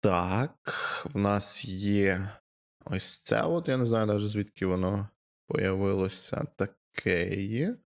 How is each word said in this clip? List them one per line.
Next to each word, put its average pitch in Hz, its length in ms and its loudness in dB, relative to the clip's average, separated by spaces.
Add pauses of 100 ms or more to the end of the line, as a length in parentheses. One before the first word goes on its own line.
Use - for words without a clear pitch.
Так, 92 720 0 (400)
в - 40 -2
нас 101 460 2
є 98 680 0 (540)
ось - 340 0
це - 240 2
от, 170 260 -2
я 131 80 2
не 123 100 2
знаю 113 200 2
навіть, 104 160 0
звідки 104 440 -4
воно 92 420 0 (380)
появилося 95 960 0
таке. 98 1300 -2 (120)